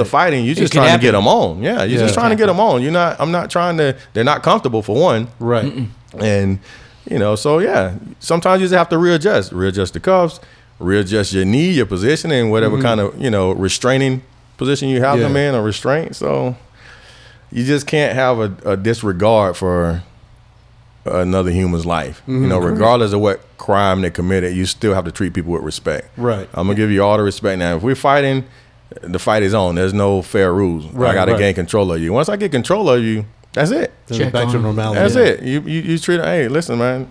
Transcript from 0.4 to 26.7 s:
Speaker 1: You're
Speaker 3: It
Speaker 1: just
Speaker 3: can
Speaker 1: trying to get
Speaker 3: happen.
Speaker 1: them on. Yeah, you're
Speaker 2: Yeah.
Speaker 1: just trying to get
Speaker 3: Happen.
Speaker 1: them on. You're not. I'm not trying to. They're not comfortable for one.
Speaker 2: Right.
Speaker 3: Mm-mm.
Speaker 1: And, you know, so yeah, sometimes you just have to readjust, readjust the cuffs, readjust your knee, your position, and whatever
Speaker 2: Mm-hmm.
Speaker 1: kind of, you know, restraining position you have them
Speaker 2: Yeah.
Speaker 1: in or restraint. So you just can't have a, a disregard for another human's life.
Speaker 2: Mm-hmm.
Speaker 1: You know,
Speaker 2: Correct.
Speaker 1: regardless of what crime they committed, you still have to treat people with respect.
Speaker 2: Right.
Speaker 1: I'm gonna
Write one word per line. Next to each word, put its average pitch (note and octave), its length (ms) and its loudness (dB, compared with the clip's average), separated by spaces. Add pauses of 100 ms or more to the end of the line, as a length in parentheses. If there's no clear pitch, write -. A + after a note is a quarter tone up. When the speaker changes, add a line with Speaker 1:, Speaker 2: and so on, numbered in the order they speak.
Speaker 1:
You're B2 80 0
Speaker 3:
It E3+ 60 -2
Speaker 1:
just G3 140 0
Speaker 3:
can D3+ 100 4
Speaker 1:
trying B2+ 160 4
to - 20 2
get A#2+ 140 4
Speaker 3:
happen. G2+ 100 4
Speaker 1:
them A#2 40 4
on. G#2+ 340 2
Yeah, G3+ 220 -2
you're A#2+ 160 0
Speaker 2:
Yeah. A2 60 2
Speaker 1:
just G#2 80 2
trying A#3 160 2
to G#3+ 60 2
get G#3+ 120 2
Speaker 3:
Happen. F3 100 2
Speaker 1:
them A3 80 4
on. C3+ 160 2
You're C#3+ 100 -2
not. E3+ 280 0
I'm D3+ 120 -2
not F3 180 -4
trying F3 280 0
to. C#3+ 160 2 (180)
They're A2 120 0
not C#3+ 180 0
comfortable C#3 400 0
for G#2 140 -4
one. A#2+ 320 2 (120)
Speaker 2:
Right. A#2 240 0
Speaker 3:
Mm-mm. C3 220 -6 (340)
Speaker 1:
And, G2 380 0 (500)
you B2 120 -2
know, G#2 160 0
so D3 240 2
yeah, B2 320 0 (260)
sometimes F#3 420 0
you F#3+ 60 0
just F3+ 100 2
have E3+ 140 2
to E3 80 0
readjust, E3+ 540 2
readjust F#2 420 -2
the E2+ 60 -6
cuffs, F3+ 400 2 (400)
readjust G2+ 520 0
your F#2+ 120 2
knee, C3+ 260 2
your C3+ 160 2
position, A2 460 -2
and A#2+ 180 0
whatever A2 260 2
Speaker 2:
Mm-hmm. C3+ 80 -2
Speaker 1:
kind A2+ 160 2
of, G2+ 180 -2
you C3+ 120 -2
know, F#2+ 220 2
restraining B2+ 680 0 (360)
position C#3 300 -2
you C3 120 0
have C3+ 200 2
them C#3 160 0
Speaker 2:
Yeah. C#3+ 140 0
Speaker 1:
in C3+ 40 -2
or A2+ 80 0
restraint. C3 540 -2
So C3 400 -4 (960)
you A#2+ 120 -4
just C#3 220 0
can't D3 280 0
have B2+ 260 2
a, G#2+ 100 -2 (220)
a F#2+ 40 0
disregard G#2 800 2
for F2 460 0 (1040)
another F2+ 440 0
human's F2 340 0
life. D#2+ 380 -4
Speaker 2:
Mm-hmm. C3 220 -4
Speaker 1:
You - 40 2
know, F#2 120 0
Speaker 2:
Correct. F2 180 0
Speaker 1:
regardless A2+ 340 2
of G2+ 80 0
what - 200 0 (180)
crime G2 420 2
they F#2 100 -2
committed, F2+ 440 -2
you F#2 120 0
still G2+ 280 -2
have F#2+ 100 -2
to E2 80 -8
treat F2+ 220 -4
people E2+ 180 -4
with E2+ 100 -4
respect. - 540 -6
Speaker 2:
Right. A2+ 380 -4
Speaker 1:
I'm F2+ 120 -2
gonna G2+ 100 0